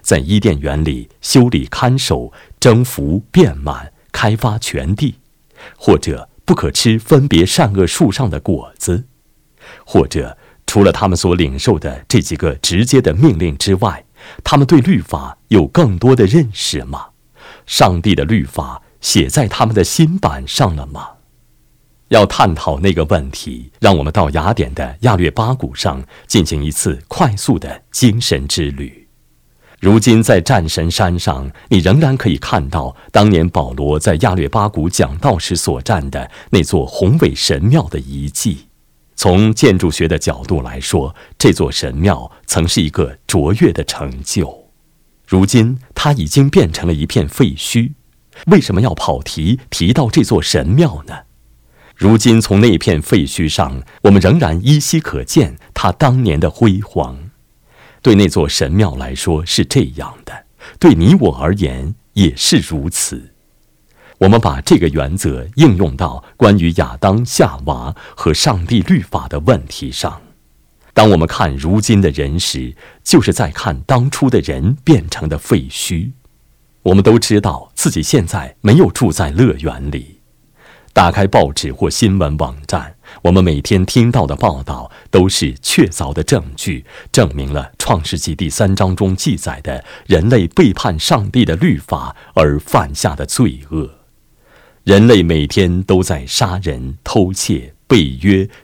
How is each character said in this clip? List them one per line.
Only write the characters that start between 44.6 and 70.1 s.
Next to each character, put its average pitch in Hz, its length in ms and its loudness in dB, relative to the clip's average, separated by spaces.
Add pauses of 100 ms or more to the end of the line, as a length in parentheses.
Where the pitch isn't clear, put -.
如 95 200 2
今 120 340 2 (160)
它 - 160 0
已 120 140 -2
经 139 240 2
变 110 240 2
成 - 120 -8
了 85 80 0
一 76 120 -2
片 85 200 -2
废 90 260 0
墟。 117 420 -4 (540)
为 185 120 8
什 101 160 -2
么 92 60 2
要 113 120 0
跑 73 280 -4
题 92 480 -2
提 90 240 0
到 135 160 2
这 131 140 2
座 95 180 0
神 76 260 -2
庙 110 400 2
呢？ - 80 -14 (800)
如 107 220 4
今 113 240 4
从 101 200 2
那 104 180 4
片 82 200 0
废 78 280 0
墟 78 200 -4
上， 67 360 -4 (180)
我 101 80 6
们 101 100 8
仍 98 200 4
然 85 260 0
依 147 140 4
稀 160 200 -2
可 71 240 -8
见 82 360 0 (120)
它 - 200 -2
当 127 320 2
年 80 160 0
的 80 100 0
辉 101 320 2
煌。 71 480 -8 (720)
对 113 140 6
那 98 120 6
座 78 220 0
神 73 220 -2
庙 90 240 0
来 65 180 -10
说 80 320 -4
是 - 180 -2
这 117 200 0 (140)
样 - 180 -14 (100)
的， - 200 -18 (340)
对 160 160 6
你 95 180 6
我 123 240 2
而 78 160 0
言 71 400 -4 (200)
也 82 220 2
是 - 220 0
如 76 320 -4
此。 - 400 -8 (920)
我 92 80 6
们 113 100 6
把 71 220 -2
这 - 160 4
个 82 120 2
原 73 280 -4
则 67 380 -6
应 135 200 6
用 82 220 -2
到 78 260 -6 (140)
关 101 220 6
于 85 140 0
亚 85 240 -2
当、 107 280 2
夏 101 400 0
娃 67 300 -6 (200)
和 - 160 -2
上 90 360 0
帝 113 140 0
律 - 200 0
法 - 260 -8
的 73 120 -6
问 78 260 0
题 - 260 -12
上。 - 300 -10 (720)